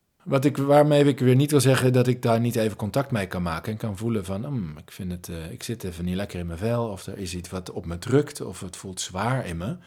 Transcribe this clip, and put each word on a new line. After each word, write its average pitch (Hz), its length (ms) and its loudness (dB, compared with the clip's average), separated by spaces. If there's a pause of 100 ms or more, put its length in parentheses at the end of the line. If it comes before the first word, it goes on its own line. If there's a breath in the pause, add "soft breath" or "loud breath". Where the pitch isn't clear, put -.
(220)
Wat 135 220 0
ik, 139 120 2
waarmee 143 480 6
ik 143 140 4
weer 127 180 6
niet 143 140 4
wil 147 100 6
zeggen 127 320 4
dat 123 140 4
ik 123 160 0
daar 113 180 4
niet 117 160 0
even 110 200 2
contact 131 340 -2
mee 101 160 0
kan 90 160 -4
maken 85 300 -4
en 107 60 -8
kan 107 180 -6
voelen 110 280 -2
van, 95 200 -6
"Hmm, 98 340 -6
ik - 120 -20
vind 90 220 -8
het, 87 160 -10
eh, 82 220 -10
ik - 120 -14
zit - 220 -8
even 87 200 -6
niet 90 120 -2
lekker 98 220 -6
in 87 80 -6
mijn 85 120 -8
vel," 117 300 -2
of 95 180 -10
er - 120 -10
is 90 160 -8
iets 87 160 -10
wat 92 200 -8
op 90 160 -10
me 87 120 -6
drukt, 131 420 0
of 117 200 -10
het 92 160 -12
voelt 95 240 -12
zwaar 107 460 -4
in 85 100 -6
me. 101 200 -6 (100)